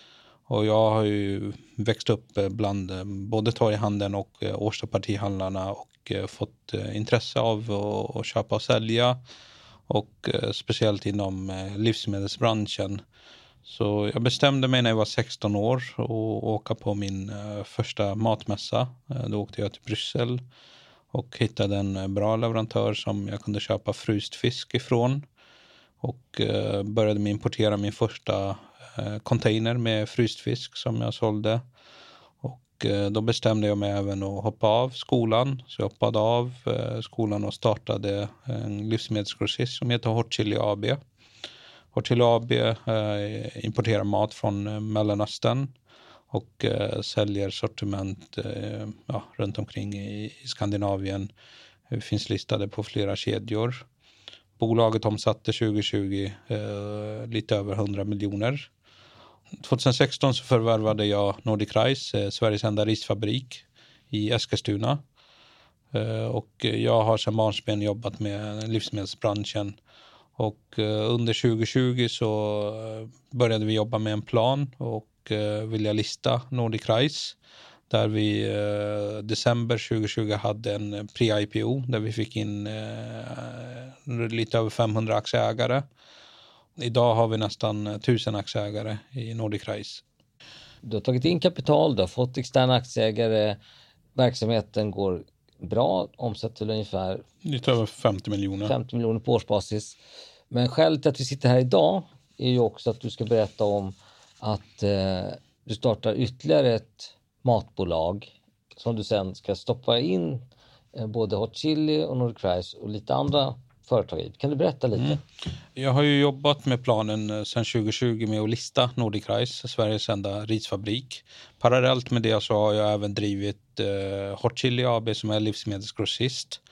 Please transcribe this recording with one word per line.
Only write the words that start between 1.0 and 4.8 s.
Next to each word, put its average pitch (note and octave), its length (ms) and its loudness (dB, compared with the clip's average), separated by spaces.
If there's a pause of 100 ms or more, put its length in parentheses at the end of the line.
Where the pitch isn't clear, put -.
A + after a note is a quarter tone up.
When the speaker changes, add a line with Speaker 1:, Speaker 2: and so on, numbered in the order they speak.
Speaker 1:
ju G2+ 500 -2 (240)
växt - 320 0
upp, - 280 -2
eh, G2 120 0
bland, G2 420 -2
eh, F#2 140 -6
både G#2+ 460 -2
torghandeln G#2 640 0
och, - 280 -8
eh, G2+ 180 -4
Årsta G#2+ 260 -2